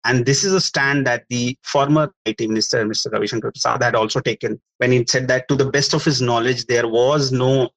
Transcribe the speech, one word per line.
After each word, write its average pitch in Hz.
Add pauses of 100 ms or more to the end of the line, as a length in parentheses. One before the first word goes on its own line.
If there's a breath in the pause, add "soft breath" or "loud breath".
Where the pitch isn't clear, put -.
And 120
this 135
is 190
a 190
stand 139
that 120
the 123
former 147 (140)
I 110
T 113
minister, 110
Mister 110
Ravi 104
Shankar 113
Prasad 123
had 117
also 110
taken 113 (180)
when 123
he 123
said 127
that, 127
to 139
the 135
best 143
of 151
his 135
knowledge, 120
there 120
was 131
no 127